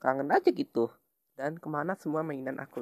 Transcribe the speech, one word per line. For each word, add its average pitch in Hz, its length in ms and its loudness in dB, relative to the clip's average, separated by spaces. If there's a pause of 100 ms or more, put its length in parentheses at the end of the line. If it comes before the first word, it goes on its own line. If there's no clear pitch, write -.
kangen 135 240 2
aja 320 240 4
gitu. - 400 0 (460)
Dan 151 240 -6
kemana 156 320 -2
semua 156 320 -2
mainan 135 320 -6
aku 135 240 -10